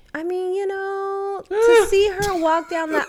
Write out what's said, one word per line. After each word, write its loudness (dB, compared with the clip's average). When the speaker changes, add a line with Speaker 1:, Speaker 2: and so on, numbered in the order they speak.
Speaker 1:
I -8
mean, -4
you -4
know, -6
Speaker 2:
<laughs> -20
Speaker 1:
to 6
see 4
her -2
walk 0
down -4
the 0